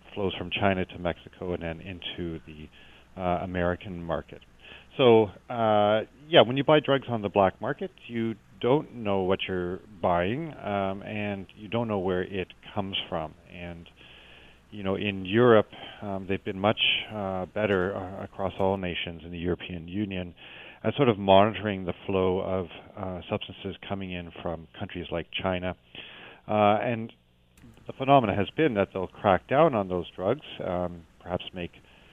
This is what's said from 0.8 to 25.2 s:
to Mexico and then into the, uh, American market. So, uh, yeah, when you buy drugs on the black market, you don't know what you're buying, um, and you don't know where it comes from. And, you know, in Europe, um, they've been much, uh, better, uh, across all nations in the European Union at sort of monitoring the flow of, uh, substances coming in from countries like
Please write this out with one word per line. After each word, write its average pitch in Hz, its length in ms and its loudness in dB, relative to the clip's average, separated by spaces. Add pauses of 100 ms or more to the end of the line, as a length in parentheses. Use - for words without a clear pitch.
to - 120 -14
Mexico 87 560 -6
and 85 80 -6
then 82 200 -8
into 85 680 -10
the, 76 200 -18 (480)
uh, 90 280 0
American 90 600 -4
market. 78 380 -6 (560)
So, 117 280 8 (260)
uh, 107 500 4 (260)
yeah, 156 140 8
when 117 160 4
you 139 60 0
buy 151 160 6
drugs 135 300 0
on 117 120 -4
the 101 80 -2
black 95 320 4
market, 139 300 -6 (160)
you 113 260 -4 (260)
don't 135 360 0
know 101 260 -2
what 95 260 2
you're 90 340 -4 (200)
buying, 135 500 0 (120)
um, 98 400 -4
and 104 420 -8 (100)
you 107 120 -16
don't 117 200 -4
know 107 120 -2
where 92 240 0
it 92 240 -6 (260)
comes 98 220 -6 (120)
from. - 280 -6 (180)
And, 87 340 -14 (840)
you 104 100 -14
know, 95 140 0
in 95 300 -4
Europe, 110 440 6 (320)
um, 98 260 -8
they've 95 160 -4
been 95 160 -8
much, 104 200 2 (340)
uh, 95 320 -6
better, 98 500 0
uh, 95 280 -10
across 95 360 -6
all 98 180 2
nations 87 460 -8
in 85 60 -14
the 87 80 -12
European 85 500 -4
Union 92 460 -6 (500)
at 110 120 0
sort 139 140 4
of 104 80 2
monitoring 98 680 4
the 85 80 -4 (120)
flow 92 360 2
of, 92 260 -4 (280)
uh, 92 320 -8
substances 98 480 -8 (140)
coming 98 220 -8
in 87 200 -10 (120)
from 82 240 -8 (100)
countries 87 340 -10
like 85 200 -6